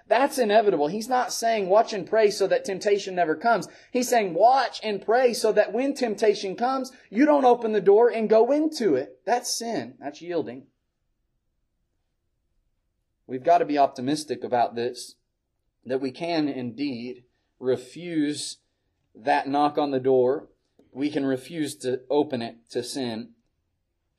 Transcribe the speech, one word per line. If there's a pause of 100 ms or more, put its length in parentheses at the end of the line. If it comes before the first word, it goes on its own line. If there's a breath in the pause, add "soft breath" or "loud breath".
That's
inevitable.
He's
not
saying,
"Watch
and
pray
so
that
temptation
never
comes." (260 loud breath)
He's
saying,
"Watch
and
pray
so
that
when
temptation
comes, (180 loud breath)
you
don't
open
the
door
and
go
into
it."
That's
sin.
That's
yielding. (2500)
We've
gotta
be
optimistic
about
this, (680)
that
we
can
indeed (340)
refuse (580)
that
knock
on
the
door. (440)
We
can
refuse
to
open
it
to
sin. (840)